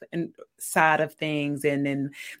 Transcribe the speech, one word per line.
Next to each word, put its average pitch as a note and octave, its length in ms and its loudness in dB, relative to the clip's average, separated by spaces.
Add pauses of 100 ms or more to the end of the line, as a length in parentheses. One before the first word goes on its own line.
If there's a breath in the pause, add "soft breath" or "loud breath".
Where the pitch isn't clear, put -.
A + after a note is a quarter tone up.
(120)
and E3 220 -4 (240)
side D#3+ 440 4
of D3+ 120 -2
things D3 520 -2
and C#3+ 200 2
then C#3 240 -2 (320 loud breath)